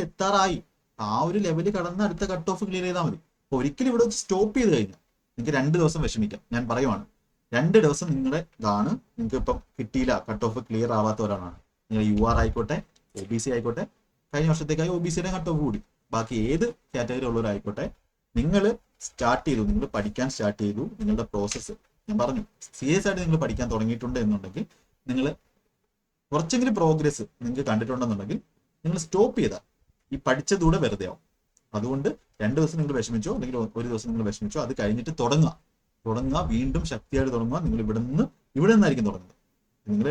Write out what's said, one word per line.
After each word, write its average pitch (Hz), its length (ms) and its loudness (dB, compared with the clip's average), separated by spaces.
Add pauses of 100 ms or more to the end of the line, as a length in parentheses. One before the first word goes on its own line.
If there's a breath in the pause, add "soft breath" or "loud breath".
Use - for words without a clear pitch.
എത്താറായി, 190 500 2 (420)
ആ 107 120 -2 (160)
ഒരു 196 180 0
ലെവൽ 165 220 0 (100)
കടന്ന് 175 300 -2
അടുത്ത 165 240 -4
കട്ട് 175 220 -4
ഓഫ് 185 160 -6
ക്ലിയർ 185 180 -2
ചെയ്താൽ 180 200 0
മതി. 98 120 -4 (240)
അപ്പൊ - 180 -2
ഒരിക്കലും 147 300 0
ഇവിടെ 233 160 4
വെച്ച് 214 160 -4
സ്റ്റോപ്പ് 202 360 2
ചെയ്ത് 220 160 6
കഴിഞ്ഞാൽ 104 240 0 (380)
നിങ്ങൾക്ക് 139 200 -2
രണ്ട് 143 240 2
ദിവസം 160 260 4
വിഷമിക്കാം. 107 340 -2 (140)
ഞാൻ 123 160 0
പറയുവാണ്, 117 340 0 (520)
രണ്ട് 190 280 4
ദിവസം 151 300 0
നിങ്ങളുടെ 135 260 0 (180)
ഇതാണ്, 104 320 0 (260)
നിങ്ങൾക്ക് 113 240 -2
ഇപ്പം 123 160 0 (200)
കിട്ടിയില്ല, 127 360 0 (160)
കട്ട് 107 180 -4
ഓഫ് 110 220 -4
ക്ലിയർ 113 280 0
ആവാത്ത 107 300 0
ഒരാളാണ് 90 300 -6 (320)
നിങ്ങൾ, 107 220 0
യു 104 60 2 (120)
ആർ 113 120 4
ആയിക്കോട്ടെ, 117 360 0 (380)
ഒ 101 160 -10
ബി 117 120 0
സി 139 120 -4
ആയിക്കോട്ടെ. 120 280 -2 (500)
കഴിഞ്ഞ 156 200 2
വർഷത്തേക്കായി 160 420 -2
ഒ - 100 -2
ബി 160 80 -2
സിയുടെ 175 220 -2
കട്ട് 165 160 -4
ഓഫ് 156 140 0
കൂടി, 107 140 -2 (340)
ബാക്കി 113 220 -2 (140)
ഏത് 165 160 2 (280)
കാറ്റഗറി 127 360 -2
ഉള്ളവരായിക്കോട്ടെ, 110 560 -2 (500)
നിങ്ങൾ 170 280 2 (420)
സ്റ്റാർട്ട് 123 420 -2
ചെയ്തു, 120 220 2
നിങ്ങൾ 107 160 2 (100)
പഠിക്കാൻ 107 380 -2
സ്റ്റാർട്ട് 104 300 -2
ചെയ്തു, 104 200 -2 (160)
നിങ്ങളുടെ 110 320 0
പ്രോസസ്സ് 101 420 -4 (340)
ഞാൻ 214 140 -2
പറഞ്ഞു, 247 220 0 (340)
സീരിയസ് 170 300 0
ആയിട്ട് 185 160 0
നിങ്ങൾ 160 180 4
പഠിക്കാൻ 117 300 -2
തുടങ്ങിയിട്ടുണ്ട് 117 520 -2
എന്നുണ്ടെങ്കിൽ 104 400 -2 (460 soft breath)
നിങ്ങൾ 131 160 0 (1080)
കുറച്ചെങ്കിലും 208 480 2
പ്രോഗ്രസ് 156 440 2 (180)
നിങ്ങൾക്ക് 123 280 -4
കണ്ടിട്ടുണ്ടെന്നുണ്ടെങ്കിൽ 113 680 -2 (480)
നിങ്ങൾ 175 180 0
സ്റ്റോപ്പ് 240 380 2
ചെയ്താൽ 101 220 -2 (480)
ഈ 135 60 -4 (100)
പഠിച്ചതൂടെ 160 560 2
വെറുതെ 101 260 -2
ആവും. - 100 -14 (580)
അതുകൊണ്ട് 135 320 -2 (340)
രണ്ട് 120 160 0
ദിവസം 160 220 2
നിങ്ങൾ 143 180 -2
വിഷമിച്ചോ, 113 380 -2
അല്ലെങ്കിൽ 123 240 -4
ഒ-, 107 180 -4
ഒരു 120 120 -4
ദിവസം 113 200 -4
നിങ്ങൾ 113 180 -2
വിഷമിച്ചോ, 104 360 -4
അത് 123 140 -4
കഴിഞ്ഞിട്ട് 117 320 -2 (100)
തുടങ്ങുക, 151 300 4 (540)
തുടങ്ങുക, 120 340 -2 (140)
വീണ്ടും 131 380 0
ശക്തിയായിട്ട് 131 440 -2
തുടങ്ങുക. 117 300 -2
നിങ്ങൾ 113 200 0
ഇവിടെ 110 200 -2
നിന്ന്, 135 200 2 (320)
ഇവിടെ 196 180 6
നിന്നായിരിക്കും 135 340 4
തുടങ്ങുന്നത്. 92 280 -10 (500)
നിങ്ങൾ 104 240 0